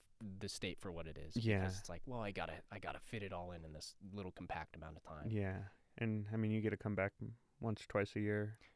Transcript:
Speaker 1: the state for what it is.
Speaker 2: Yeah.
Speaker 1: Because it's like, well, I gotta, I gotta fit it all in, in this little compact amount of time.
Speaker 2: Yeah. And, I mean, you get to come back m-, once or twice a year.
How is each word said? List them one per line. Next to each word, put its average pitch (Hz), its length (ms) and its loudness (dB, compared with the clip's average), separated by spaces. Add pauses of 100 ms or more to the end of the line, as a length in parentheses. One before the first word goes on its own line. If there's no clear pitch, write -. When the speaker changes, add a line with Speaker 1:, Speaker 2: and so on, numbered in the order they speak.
(380)
Speaker 1:
the 98 100 -4
state - 320 -2
for 92 120 -4
what 82 160 -4
it 80 100 -8
is. 78 180 -4
Speaker 2:
Yeah. 110 240 6
Speaker 1:
Because 95 200 2
it's - 80 -8
like, 85 180 -6
well, 123 140 -2
I 104 100 0
gotta, 85 240 -2 (160)
I 101 80 -6
gotta - 220 -6
fit 110 220 -4
it 95 100 -4
all 90 200 -4
in, 82 120 -8
in 80 80 -10
this - 220 -10 (180)
little 98 200 -4
compact - 440 -4
amount 80 200 -8
of - 80 -16
time. 78 260 -6
Speaker 2:
Yeah. 98 280 2 (400)
And, 107 340 2
I 113 40 0
mean, 110 160 4
you 110 80 6
get 107 100 4
to 101 60 2
come 104 180 0
back 95 260 4
m-, 113 140 -6 (260)
once 113 220 0
or - 60 -12
twice 101 280 4
a 107 40 2
year. 104 380 2 (180)